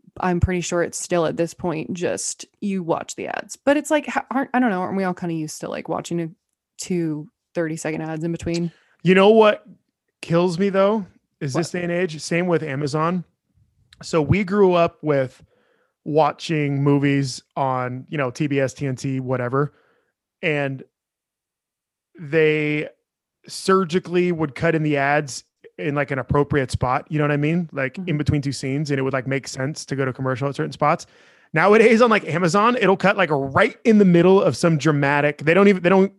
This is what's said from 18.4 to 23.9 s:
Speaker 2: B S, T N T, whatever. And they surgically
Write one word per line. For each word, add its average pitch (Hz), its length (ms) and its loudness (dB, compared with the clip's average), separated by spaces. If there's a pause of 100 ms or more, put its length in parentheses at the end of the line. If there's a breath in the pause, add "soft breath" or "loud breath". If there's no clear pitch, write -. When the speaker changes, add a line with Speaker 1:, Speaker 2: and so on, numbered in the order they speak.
Speaker 2:
B 139 120 -2
S, 131 140 0
T 143 140 -6
N 127 80 -4
T, 131 240 -6
whatever. 127 560 -4 (680)
And 143 420 -4 (1400)
they 151 680 0 (580)
surgically 180 840 0